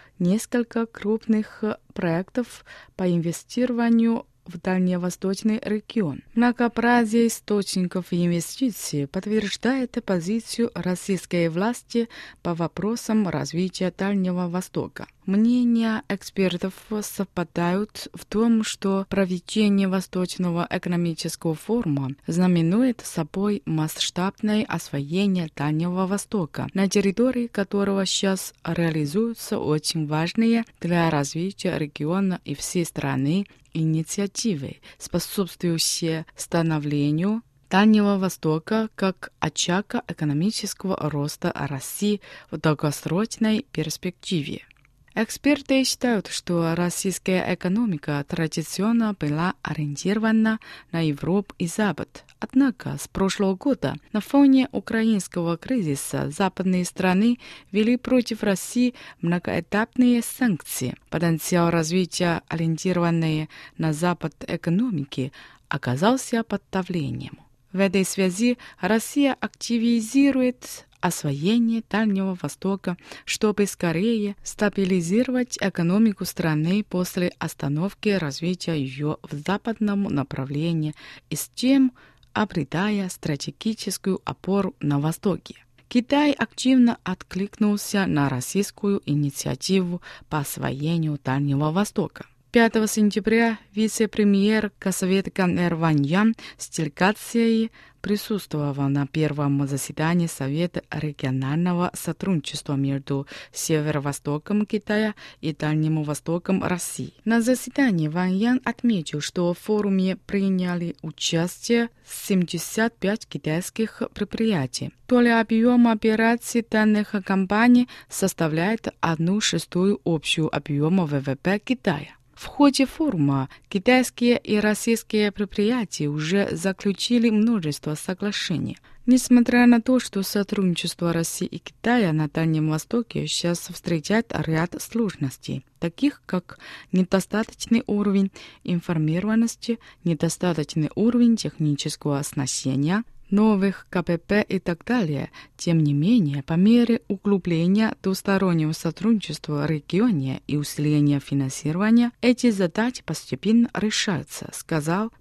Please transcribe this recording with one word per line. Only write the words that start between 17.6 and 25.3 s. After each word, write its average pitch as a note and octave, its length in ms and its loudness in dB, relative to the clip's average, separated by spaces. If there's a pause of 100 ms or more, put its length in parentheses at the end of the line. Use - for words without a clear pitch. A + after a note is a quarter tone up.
в - 120 -16
том, A3+ 400 2
что G3 440 -2
проведение G3 800 2
Восточного F3+ 800 -2
экономического E3+ 880 -2
форума D3 600 -2 (100)
знаменует F3+ 760 2
собой G3 640 -2
масштабное F#3 1000 -2
освоение E3+ 920 -2